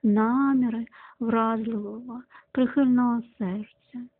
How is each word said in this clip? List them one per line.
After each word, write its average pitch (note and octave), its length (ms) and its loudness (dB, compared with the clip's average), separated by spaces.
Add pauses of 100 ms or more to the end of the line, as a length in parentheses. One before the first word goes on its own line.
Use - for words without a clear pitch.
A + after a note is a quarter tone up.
наміри A#3 800 2 (340)
вразливого, A3+ 1040 -4 (280)
прихильного B3 720 2 (160)
серця. G#3 680 -8 (120)